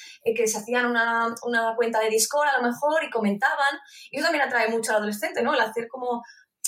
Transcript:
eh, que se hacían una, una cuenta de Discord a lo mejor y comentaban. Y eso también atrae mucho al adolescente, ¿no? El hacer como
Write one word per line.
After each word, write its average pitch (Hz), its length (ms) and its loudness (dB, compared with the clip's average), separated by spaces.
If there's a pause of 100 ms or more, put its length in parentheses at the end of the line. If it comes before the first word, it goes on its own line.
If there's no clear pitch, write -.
(240)
eh, 226 100 2
que 220 140 2
se 220 100 -2
hacían 240 280 0
una, 233 460 2 (120)
una 233 320 0
cuenta 226 240 2
de 220 100 2
Discord 285 380 2
a 262 120 2
lo 240 80 2
mejor 302 360 0
y - 60 -8
comentaban. 277 680 0 (320)
Y - 60 -12
eso 294 100 0
también 311 220 2
atrae 233 200 2
mucho 226 220 -2
al 220 80 2
adolescente, 220 460 -2
¿no? 294 100 2
El 254 60 2
hacer 226 260 -2
como 247 380 -6 (440)